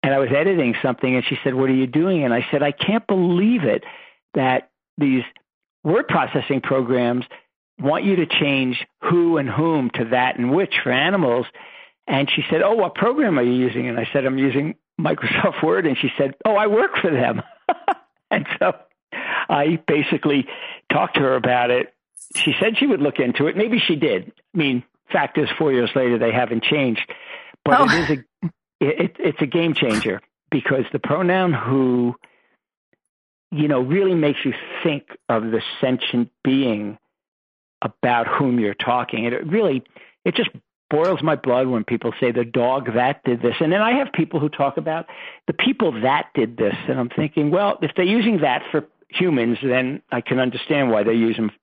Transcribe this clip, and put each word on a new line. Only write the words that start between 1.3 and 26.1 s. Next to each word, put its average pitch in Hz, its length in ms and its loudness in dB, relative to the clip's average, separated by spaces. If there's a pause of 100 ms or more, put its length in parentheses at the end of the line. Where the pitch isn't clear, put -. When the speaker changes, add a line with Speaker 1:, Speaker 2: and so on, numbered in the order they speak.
Speaker 1:
said, 131 100 0
"What 131 160 2
are 131 40 4
you 131 120 2
doing?" 156 380 2
And 120 100 2
I 131 160 0
said, 143 140 2
"I 147 80 0
can't 220 340 -2
believe 185 560 2
it 117 220 0 (500)
that 131 360 0 (280)
these 131 240 2 (640)
word 214 240 0
processing 139 520 0
programs 123 640 0 (560)
want 147 240 0
you 196 100 4
to 175 120 2
change 135 600 0 (160)
who 170 340 2
and 139 120 -2
whom 143 420 0
to - 160 -4
that 123 320 0
and 123 140 0
which 185 300 0
for 127 100 -2
animals." 135 520 2 (640)
And 139 240 0
she - 180 -2
said, 160 140 2
"Oh, 202 120 2
what 185 200 0
program 233 440 0
are 123 40 2
you 123 100 2
using?" 123 360 -2
And 113 100 -4
I 113 140 -4
said, 135 140 0
"I'm 131 120 -2
using 139 380 0 (240)
Microsoft - 640 -2
Word." 175 220 2
And 135 120 2
she 135 180 -2
said, 139 180 0 (100)
"Oh, 220 100 4
I 214 140 2
work 233 240 2 (100)
for 175 80 2
them." 123 320 0 (260)
<laughs> 339 140 -4 (480)
And - 160 -2 (120)
so 180 140 2 (400)
I - 720 -2
basically 143 600 0 (460)
talked 175 220 0
to - 60 2
her 131 160 2
about 123 340 2
it. 123 240 0 (420)
She 151 240 0
said 220 180 0
she 277 80 2
would 208 140 2
look 143 200 0
into 131 260 0
it. 160 100 -2
Maybe 220 220 0
she - 180 2
did. 117 360 -2 (220)
I 185 40 0
mean, 135 240 0 (300)
fact 151 260 0
is, 139 100 0 (100)
four 151 140 2
years 120 220 2
later, 123 240 2